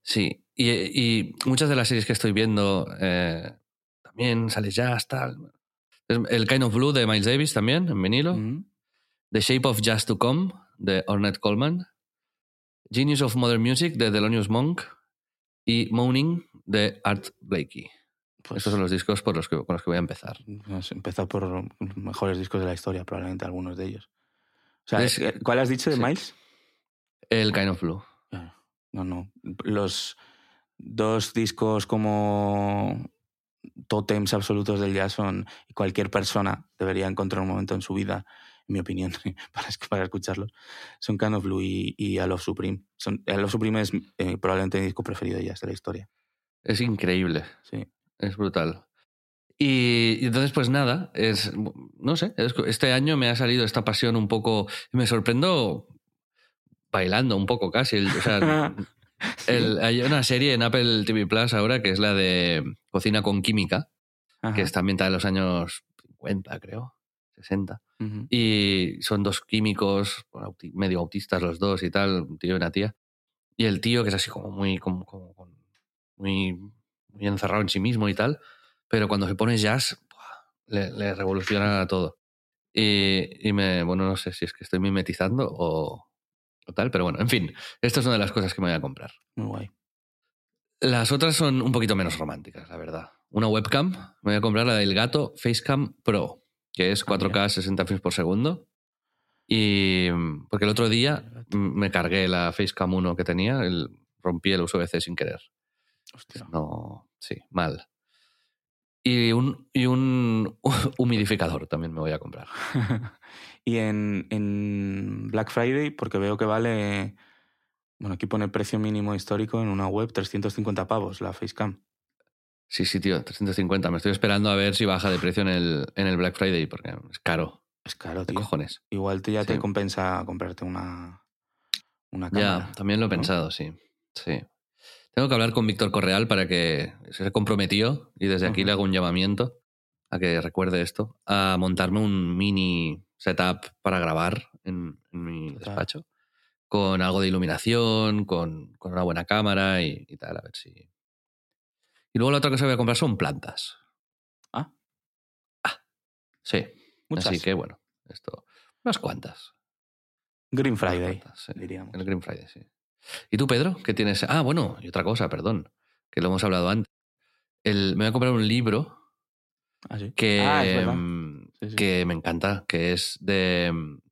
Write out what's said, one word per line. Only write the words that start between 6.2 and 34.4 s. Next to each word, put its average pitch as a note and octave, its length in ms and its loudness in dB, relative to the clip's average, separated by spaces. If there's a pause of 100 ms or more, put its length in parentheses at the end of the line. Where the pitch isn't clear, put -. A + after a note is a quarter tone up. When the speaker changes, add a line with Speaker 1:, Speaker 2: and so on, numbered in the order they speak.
Speaker 1:
Kind C3 160 4
of A2+ 100 2
Blue C3 180 4
de B2+ 140 4
Miles G#2+ 200 4
Davis C#3 280 2
también, C3 340 2
en G#2 140 0
vinilo. C3 320 2
Speaker 2:
Ujú. A#2 320 -4 (680)
Speaker 1:
The G#2+ 100 2
Shape C3 260 4
of A2+ 120 2
Jazz A2 280 2
to G#2+ 100 2
Come, D#3+ 340 2 (280)
de F#2+ 260 2
Ornette G2+ 320 2
Coleman. C#3+ 480 0 (1040)
Genius C#3 320 2
of A#2+ 140 2
Modern A#2 260 4
Music, C3 320 2
de A#2+ 160 2
Thelonious G#2 400 2
Monk. C3+ 320 2 (840)
Y A#2 260 2
Moaning, C3 580 2 (160)
de G#2 380 0
Art - 240 0 (140)
Blakey. - 500 -6 (500)
Speaker 2:
Pues - 160 -10
Speaker 1:
Estos G2+ 140 -2
son G2+ 100 2
los F2+ 80 0
discos F#2+ 320 0
por E2+ 140 0
los D#2+ 120 -4
que, D2+ 160 -2
con F2 120 -4
los E2+ 80 -8
que F2 80 -2
voy E2+ 60 2
a - 20 0
empezar. - 400 -6 (320)
Speaker 2:
Has F#2 200 -8
empezado F#2+ 360 -6
por G2 160 -4
los F#2 220 -6 (300)
mejores G2 440 -4
discos F#2+ 200 -4
de F#2 60 -2
la F2+ 80 -2
historia, F#2 320 -6
probablemente F#2 400 -8
algunos F2+ 320 -8
de F#2+ 80 -8
ellos. G#2 240 -12 (760)
O - 20 -20
sea, A2 160 2
Speaker 1:
Es - 160 0
Speaker 2:
eh, - 240 -2
¿cuál B2 160 4
has B2+ 100 2
dicho C3 220 0
de C3+ 60 2
Speaker 1:
sí. A#2+ 40 2
Speaker 2:
Miles? C#3 340 -2 (960)
Speaker 1:
El A2 240 4
Kind G2 160 2
of F2+ 120 -2
Blue. F2+ 220 -2 (280)
Speaker 2:
Claro. E2+ 240 -14 (360)
No, F#2+ 120 -6
no. F#2 280 -8 (320)
Los G2+ 540 -2 (640)
dos A2 560 0
discos A2 500 0
como G#2 1300 0 (760)
tótems G#2 460 0
absolutos G#2 460 0